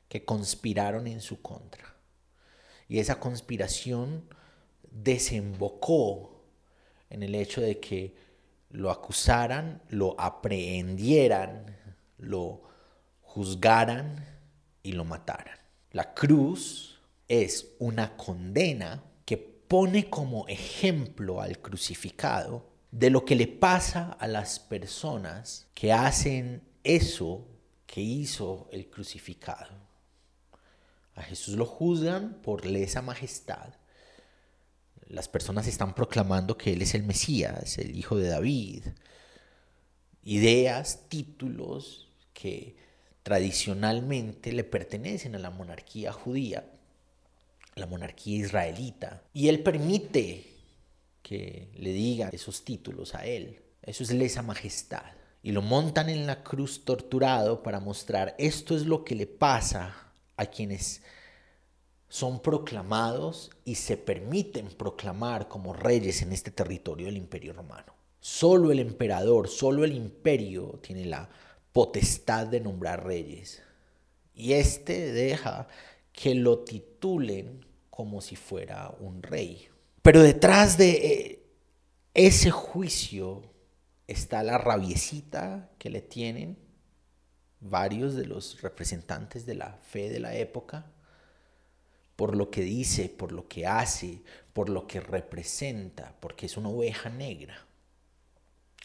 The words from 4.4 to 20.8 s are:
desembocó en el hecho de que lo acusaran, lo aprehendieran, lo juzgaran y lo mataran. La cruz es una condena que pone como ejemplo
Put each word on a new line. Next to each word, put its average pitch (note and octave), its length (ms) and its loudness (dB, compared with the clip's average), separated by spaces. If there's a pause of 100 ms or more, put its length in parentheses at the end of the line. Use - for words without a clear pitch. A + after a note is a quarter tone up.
desembocó G#2 1600 0 (640)
en G#2 140 -10
el G2+ 100 -4
hecho G#2 260 -4
de A2 200 0
que F#2+ 340 -8 (560)
lo F#2+ 200 -4
acusaran, B2 1000 0
lo G2 320 0
aprehendieran, G2 1600 0 (420)
lo F#2 440 -6 (580)
juzgaran A2+ 1040 2 (580)
y G2 100 -8
lo F2 120 -4
mataran. - 540 -10 (340)
La - 220 -4
cruz D3 880 2 (280)
es A2+ 400 2 (100)
una A2+ 380 -4
condena G2+ 880 -2 (220)
que - 140 -4
pone F#3+ 720 2
como B2+ 380 -4
ejemplo G#2 920 -2